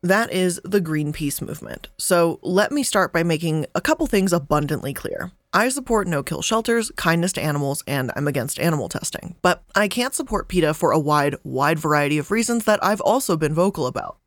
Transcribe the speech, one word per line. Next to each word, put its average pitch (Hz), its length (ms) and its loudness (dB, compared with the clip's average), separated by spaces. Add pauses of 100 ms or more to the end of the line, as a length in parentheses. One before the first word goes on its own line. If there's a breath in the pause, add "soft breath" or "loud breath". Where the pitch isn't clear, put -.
That 196 300 0
is 185 320 0
the 196 160 2
Greenpeace 151 600 -4
movement. - 460 -12 (100)
So 170 420 2
let 196 320 2
me 294 100 0
start 196 300 0
by 165 100 2
making 160 520 0
a 180 80 -2
couple 320 240 0
things 190 260 2
abundantly 147 640 0
clear. - 380 -8 (200)
I 220 160 4
support 240 400 0
no-kill 151 320 -2
shelters, 226 560 0
kindness 170 380 0
to - 80 -4
animals, 143 440 -2
and 131 300 -2
I'm 143 100 -2
against 139 320 -4
animal 151 300 0
testing. - 540 -8
But 180 200 2 (120)
I 208 140 2
can't 247 260 -2
support 240 340 -4
peta 160 240 2
for 151 180 2
a 139 80 4
wide, 147 440 2
wide 143 360 0
variety 147 380 2
of 143 140 -2
reasons 233 340 0
that 208 180 2
I've 202 200 0
also 214 340 2
been 151 160 0
vocal 170 340 2
about. - 300 -6 (100)